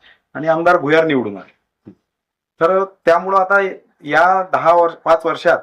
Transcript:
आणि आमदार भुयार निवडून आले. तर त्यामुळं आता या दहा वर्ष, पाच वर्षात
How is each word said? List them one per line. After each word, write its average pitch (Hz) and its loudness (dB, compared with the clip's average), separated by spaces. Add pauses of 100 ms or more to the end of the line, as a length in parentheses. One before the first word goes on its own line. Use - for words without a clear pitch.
(340)
आणि 151 -8
आमदार 170 0
भुयार 160 0
निवडून 120 -4
आले. - -20 (960)
तर 185 0
त्यामुळं 185 -2
आता 190 0 (400)
या 170 0 (100)
दहा 147 2
वर्ष, 170 2
पाच 165 -2
वर्षात 156 -2